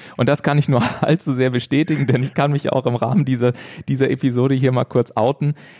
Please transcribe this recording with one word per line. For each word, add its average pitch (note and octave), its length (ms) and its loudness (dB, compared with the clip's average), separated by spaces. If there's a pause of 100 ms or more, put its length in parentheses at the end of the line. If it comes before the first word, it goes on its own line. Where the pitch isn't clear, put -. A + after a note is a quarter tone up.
(160)
und A#2+ 140 0
das C#3+ 140 0
kann D3 140 2
ich C#3+ 120 0
nur B2+ 120 4
<laughs> - 200 -2
allzu D3 320 0
sehr B2+ 160 0
bestätigen, C#3 580 0
denn B2 160 2
ich C3+ 100 -6
kann D3 200 0
mich - 180 -2
auch C3+ 140 0
im A#2+ 100 0
Rahmen B2+ 300 0
dieser, B2 260 2 (380)
dieser C3+ 200 0
Episode C3 460 0
hier B2+ 160 2
mal B2+ 140 0
kurz - 320 -2
outen. C#3+ 380 0 (240)